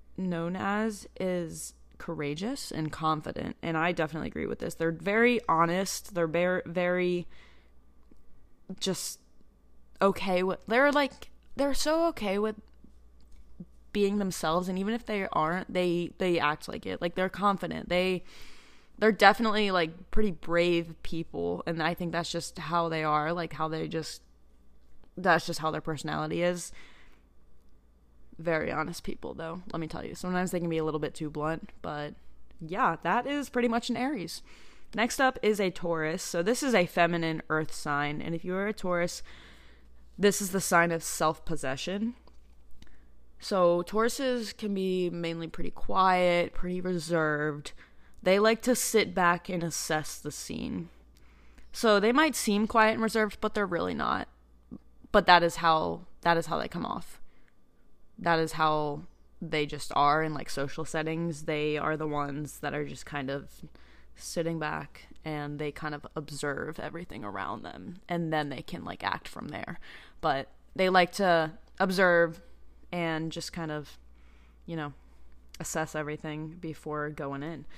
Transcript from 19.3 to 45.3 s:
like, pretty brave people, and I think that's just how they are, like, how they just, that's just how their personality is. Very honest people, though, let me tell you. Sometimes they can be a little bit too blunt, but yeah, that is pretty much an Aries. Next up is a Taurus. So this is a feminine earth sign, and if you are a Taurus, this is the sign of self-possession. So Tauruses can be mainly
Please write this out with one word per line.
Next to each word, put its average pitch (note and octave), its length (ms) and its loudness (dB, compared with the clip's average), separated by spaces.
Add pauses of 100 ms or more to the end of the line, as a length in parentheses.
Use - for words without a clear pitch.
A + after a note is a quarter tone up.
like, E3 400 0
pretty G#3+ 200 8
brave E3+ 720 2
people, E3+ 600 -2
and E3 180 -2
I E3+ 120 0
think E3+ 180 -4
that's E3 180 -4
just - 280 -6
how E3+ 280 0
they D#3+ 160 -2
are, D3+ 300 2
like, E3+ 200 -4
how D#3+ 140 -2
they D#3+ 220 -4
just, D#3+ 320 -6 (960)
that's F3 280 4
just E3 140 -4
how D#3 120 0
their D#3 100 -4
personality D#3 600 -4
is. F3 280 -2 (1700)
Very D#3+ 320 0
honest E3 320 -4
people, - 300 -6
though, E3 280 -8 (100)
let E3 80 -4
me D#3+ 80 -4
tell - 160 -8
you. - 120 -10
Sometimes F3+ 360 -2
they F3+ 80 -2
can E3+ 100 -2
be D#3+ 80 0
a D#3+ 60 0
little D#3 160 0
bit D3 140 -4
too D3+ 160 -6
blunt, D#3 420 -4 (100)
but D3+ 340 -8 (440)
yeah, E3+ 440 0
that A3 240 2
is C#4+ 220 -2
pretty B3 180 2
much A3+ 220 0
an A#3 80 0
Aries. B3 440 -4 (540)
Next A#3 240 0
up C4 240 4
is G#3 160 4
a F#3+ 100 2
Taurus. E3 540 -2
So F3 180 -2
this A#3 220 2
is C4 100 2
a F3+ 140 6
feminine E3+ 640 2
earth D#3 240 0
sign, D3 480 -2
and E3 120 -4
if E3 100 -4
you F3+ 120 -4
are G3 120 -2
a G#3+ 60 -4
Taurus, F3 480 -2 (960)
this G3 240 4
is F#3 100 -2
the F#3+ 100 0
sign E3+ 300 4
of E3 120 -2
self-possession. E3 1120 -2 (1200)
So F3 440 4
Tauruses A#3 720 0
can G#3 160 -4
be F#3 360 0
mainly E3 380 -4